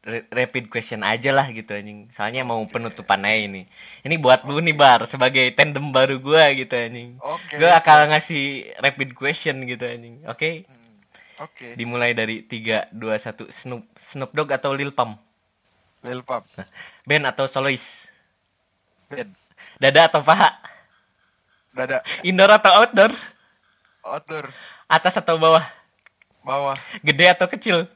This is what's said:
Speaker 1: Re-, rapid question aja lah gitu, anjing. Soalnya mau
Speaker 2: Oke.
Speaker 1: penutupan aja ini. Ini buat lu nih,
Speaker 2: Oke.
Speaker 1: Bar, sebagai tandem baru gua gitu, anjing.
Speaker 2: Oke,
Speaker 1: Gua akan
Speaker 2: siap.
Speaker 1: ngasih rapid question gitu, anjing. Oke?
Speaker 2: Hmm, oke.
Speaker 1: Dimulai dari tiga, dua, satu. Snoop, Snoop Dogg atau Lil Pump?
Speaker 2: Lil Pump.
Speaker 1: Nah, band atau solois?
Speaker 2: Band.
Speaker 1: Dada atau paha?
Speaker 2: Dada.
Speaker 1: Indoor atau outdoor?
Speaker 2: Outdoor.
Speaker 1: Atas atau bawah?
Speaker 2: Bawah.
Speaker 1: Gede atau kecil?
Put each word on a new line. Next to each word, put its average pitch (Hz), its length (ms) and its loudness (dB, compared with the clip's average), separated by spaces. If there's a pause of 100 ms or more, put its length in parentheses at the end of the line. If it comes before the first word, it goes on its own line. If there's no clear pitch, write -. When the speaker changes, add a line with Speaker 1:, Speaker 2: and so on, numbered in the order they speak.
Speaker 1:
Re-, 113 280 -12
rapid 120 400 -6
question 113 340 -10
aja 117 280 -2
lah 135 180 0
gitu, 110 240 -14
anjing. 104 360 -14
Soalnya 117 340 -8
mau 117 180 -6
Speaker 2:
Oke. 107 100 -8
Speaker 1:
penutupan 110 500 -6
aja 110 220 -2
ini. 98 240 -12 (340)
Ini 147 160 -6
buat 127 280 4
lu 143 140 -6
nih, 165 120 -2
Speaker 2:
Oke. 151 80 -4
Speaker 1:
Bar, 127 260 6
sebagai 131 380 0 (100)
tandem 143 360 -2
baru 135 300 0
gua 147 320 4
gitu, 135 200 -6
anjing. 120 480 -8
Speaker 2:
Oke, 147 380 -14
Speaker 1:
Gua 165 200 6
akan 156 220 8
Speaker 2:
siap. 151 120 6
Speaker 1:
ngasih 151 320 -2 (360)
rapid 135 340 -2
question 139 520 -6
gitu, 123 180 -12
anjing. 120 420 -14
Oke? 160 400 -8
Speaker 2:
Hmm, 127 360 -20 (400)
oke. 127 320 -20
Speaker 1:
Dimulai 120 400 -4
dari 110 280 -6
tiga, 110 500 -6
dua, 110 260 -8
satu. 110 320 -12
Snoop, 123 460 -16
Snoop - 360 -14
Dogg 147 200 -6
atau 139 200 -4
Lil 139 220 -8
Pump? 113 260 -6 (840)
Speaker 2:
Lil 123 200 -14
Pump. 120 320 -10
Speaker 1:
Nah, - 160 -18 (340)
band 147 240 -2
atau 131 180 -4
solois? 135 640 -8 (1000)
Speaker 2:
Band. 117 260 -16 (440)
Speaker 1:
Dada 139 280 6
atau 160 160 2
paha? 165 320 4 (1160)
Speaker 2:
Dada. 131 340 -6 (160)
Speaker 1:
Indoor 185 320 4
atau 214 240 6
outdoor? 220 340 6 (960)
Speaker 2:
Outdoor. 151 480 -12 (320)
Speaker 1:
Atas 165 320 0
atau 175 180 -2
bawah? 160 300 4 (760)
Speaker 2:
Bawah. 135 360 -6 (240)
Speaker 1:
Gede 147 260 0
atau 180 220 4
kecil? 180 480 -4